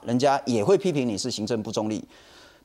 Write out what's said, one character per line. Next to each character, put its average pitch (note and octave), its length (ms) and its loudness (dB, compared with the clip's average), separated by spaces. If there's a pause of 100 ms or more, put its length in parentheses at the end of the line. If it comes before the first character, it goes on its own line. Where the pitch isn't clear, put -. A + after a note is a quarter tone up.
人 A#2+ 140 0
家 C#3 280 4
也 A#2 180 2
会 F#3+ 140 4
批 F#3 140 0
评 C#3 160 0
你 G#2 100 -2
是 B2 120 -4
行 A2 160 -4
政 A2+ 160 -2
不 A2 100 -8
中 G#2+ 180 -2
立。 G#2+ 140 -4 (600)